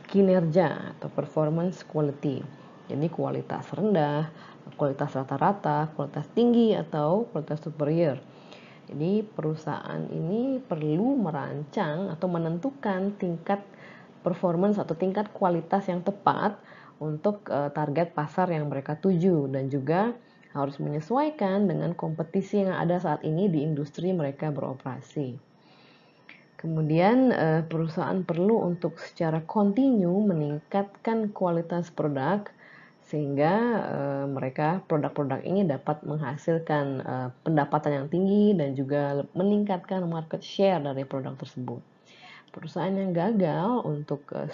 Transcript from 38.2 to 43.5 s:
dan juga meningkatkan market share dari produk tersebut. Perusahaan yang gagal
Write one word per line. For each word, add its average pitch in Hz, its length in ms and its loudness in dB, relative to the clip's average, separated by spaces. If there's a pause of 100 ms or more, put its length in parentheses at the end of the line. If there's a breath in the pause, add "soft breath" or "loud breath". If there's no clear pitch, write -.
dan 139 160 0
juga 143 480 0 (160)
meningkatkan 196 720 0
market 165 320 -6
share 190 400 2
dari 135 240 -4
produk 135 320 -6
tersebut. 127 480 -10 (640 loud breath)
Perusahaan 175 460 -4
yang 190 160 0
gagal 180 720 2